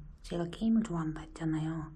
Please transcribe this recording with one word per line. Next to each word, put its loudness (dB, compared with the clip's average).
제가 -2
게임을 4
좋아한다 -2
했잖아요. -2